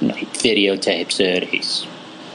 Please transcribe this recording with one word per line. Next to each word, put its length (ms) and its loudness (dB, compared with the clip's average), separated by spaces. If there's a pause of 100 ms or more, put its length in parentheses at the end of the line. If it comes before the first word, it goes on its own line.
you 80 4
know, 40 0
he 140 -6
videotapes 920 2
it, 300 2
he's, 380 -4 (480)